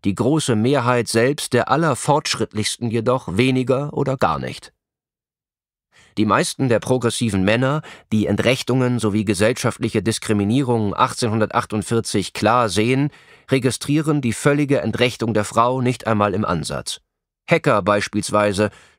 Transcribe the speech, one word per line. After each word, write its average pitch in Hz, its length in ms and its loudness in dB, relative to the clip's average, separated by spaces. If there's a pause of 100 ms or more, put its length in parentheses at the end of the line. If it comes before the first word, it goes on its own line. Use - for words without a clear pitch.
die 101 120 0
große 131 420 0
Mehrheit 120 500 2
selbst 127 460 0
der 120 160 2
allerfortschrittlichsten 131 1200 0
jedoch 117 460 -2
weniger 131 560 0
oder 135 240 -2
gar 78 220 0
nicht. - 340 -12 (1500)
Die 107 80 2
meisten 131 420 0
der 110 100 2
progressiven 117 640 0
Männer, 131 380 2 (300)
die 107 160 0
Entrechtungen 123 720 0
sowie 107 260 0
gesellschaftliche 107 760 0
Diskriminierung 110 920 0
achtzehnhundertachtundvierzig 110 1400 -2
klar 113 360 2
sehen, 123 400 0 (400)
registrieren 143 720 0
die 117 120 -2
völlige 143 480 0
Entrechtung 113 520 -2
der 104 100 2
Frau 123 380 0
nicht 123 240 -2
einmal 104 300 0
im 110 100 -2
Ansatz. 76 560 -6 (460)
Hecker 143 340 2
beispielsweise 104 880 0 (300)